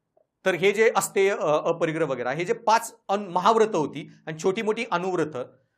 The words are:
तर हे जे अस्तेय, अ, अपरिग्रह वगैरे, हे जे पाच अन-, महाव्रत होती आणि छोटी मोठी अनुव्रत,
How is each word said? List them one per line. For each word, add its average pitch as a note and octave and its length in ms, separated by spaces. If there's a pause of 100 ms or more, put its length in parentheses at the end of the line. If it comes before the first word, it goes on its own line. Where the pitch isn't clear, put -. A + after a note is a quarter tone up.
(460)
तर F#3 80
हे F3+ 180
जे A3 240
अस्तेय, G3 340
अ, F3+ 400
अपरिग्रह D#3+ 360
वगैरे, B2+ 300
हे F3 100
जे G#3 80
पाच A3 420 (140)
अन-, G3+ 200
महाव्रत G#3 460
होती C#3+ 360 (160)
आणि D#3 160
छोटी F#3+ 180
मोठी G#3+ 300
अनुव्रत, E3+ 460 (400)